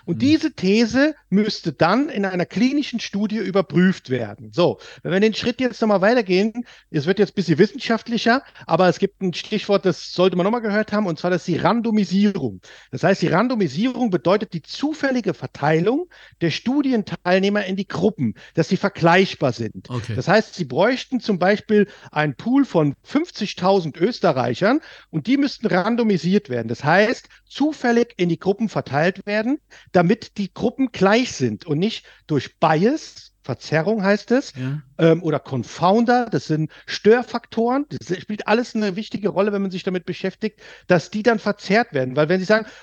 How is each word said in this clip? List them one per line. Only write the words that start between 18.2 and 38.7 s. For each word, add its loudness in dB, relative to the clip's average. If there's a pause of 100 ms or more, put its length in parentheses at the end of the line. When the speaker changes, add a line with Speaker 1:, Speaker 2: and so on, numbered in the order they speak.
Speaker 1:
dass 0
sie 0
vergleichbar 2
sind. -10
Speaker 2:
Okay. -8
Speaker 1:
Das -4
heißt, 2
Sie -6
bräuchten -2
zum -2
Beispiel 2 (240)
einen -2
Pool 0
von 0
fünfzigtausend -2
Österreichern 0 (320)
und -6
die 2
müssten -2 (160)
randomisiert 0
werden. -4
Das -8
heißt, 2 (180)
zufällig 0
in 0
die -2
Gruppen -2
verteilt -2
werden, -2 (340)
damit 2
die -6
Gruppen -2
gleich 2
sind -4
und -2
nicht -4 (220)
durch -4
Bias, 0 (100)
Verzerrung -2
heißt 0
es, -2
Speaker 2:
Ja. -6 (160)
Speaker 1:
ähm, 4
oder -2
Confounder, 0
das -2
sind -2 (140)
Störfaktoren, 0
das -8
spielt -10
alles 0